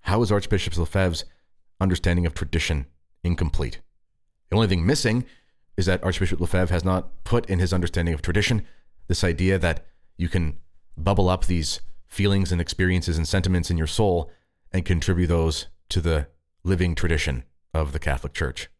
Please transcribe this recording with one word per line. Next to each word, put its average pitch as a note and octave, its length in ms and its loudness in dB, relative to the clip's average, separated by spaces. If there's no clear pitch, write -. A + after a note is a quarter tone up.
How A2 200 0
is G#2 100 2
Archbishop G2+ 460 0
Lefebvre's F2 480 0
understanding F2+ 460 2
of D#2+ 80 0
tradition D2+ 520 -2
incomplete? E2 580 0
The - 60 0
only G#2+ 120 4
thing F2 180 2
missing B2 400 2
is F2+ 80 2
that F2+ 180 2
Archbishop F#2 380 0
Lefebvre F#2 320 0
has E2+ 100 -2
not F#2 400 -2
put - 260 0
in F#2 100 0
his F2+ 120 0
understanding E2+ 420 0
of D2+ 80 -4
tradition G2+ 420 0
this - 160 0
idea F#2 340 2
that E2 280 -2
you F2 100 -2
can E2 300 0
bubble F#2 320 2
up F2+ 160 2
these E2 360 0
feelings G2 440 2
and E2+ 80 2
experiences F2 580 0
and E2 100 0
sentiments F#2 440 0
in E2+ 60 0
your D#2+ 100 -2
soul F2+ 440 0
and F#2 140 -2
contribute F2 420 0
those D#2+ 400 0
to F#2+ 120 -2
the D#2 260 -2
living F2+ 320 0
tradition D2 480 0
of D2+ 180 0
the D2+ 80 -6
Catholic C#2 340 -4
Church. - 360 -6